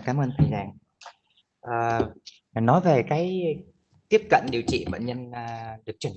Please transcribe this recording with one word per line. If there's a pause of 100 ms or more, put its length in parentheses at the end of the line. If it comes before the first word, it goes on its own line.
cảm
ơn
thầy
Đàn. (920)
À, (600)
nói
về
cái (540)
tiếp
cận
điều
trị
bệnh
nhân,
à, (100)
được
chẩn